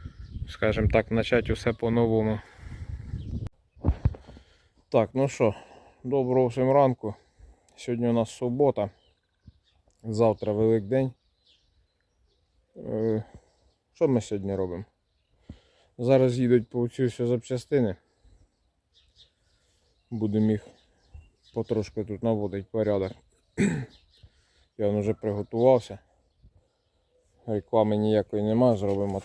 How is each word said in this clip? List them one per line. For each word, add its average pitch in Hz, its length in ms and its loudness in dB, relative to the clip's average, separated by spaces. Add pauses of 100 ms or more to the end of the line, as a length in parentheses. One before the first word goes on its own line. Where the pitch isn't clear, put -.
(480)
скажімо 110 440 0
так, 113 160 2
почати 113 440 0
усе 113 200 -2
по-новому. 113 680 0 (2500)
Так, 113 260 2
ну 135 140 0
що, 113 260 0 (500)
доброго 127 420 2
всім 127 240 0
ранку. 131 440 2 (680)
Сьогодні 120 280 -2
у 117 40 2
нас 113 180 0
субота, 123 600 0 (1120)
завтра 110 500 0
Великдень. 113 600 0 (1600)
Е, 110 480 -2 (680)
що 160 160 0
ми 123 120 2
сьогодні 98 340 -4
робимо? 92 300 -4 (1120)
Зараз 127 400 4
їдуть 123 320 2
по 120 180 -2
цю - 140 -6
всю 120 240 -2
запчастини. 120 720 -2 (2250)
Будемо 107 400 2
їх 104 160 -2 (880)
потрошки 107 500 -4
тут 101 180 -10
наводити 104 480 -4
порядок. 104 420 0 (440)
<clears throat> - 1200 -8
Я 104 100 0
вже 104 260 0
приготувався. 113 840 0 (1500)
Реклами 107 500 0
ніякої 107 460 0
нема, 113 340 4
зробимо 98 480 -2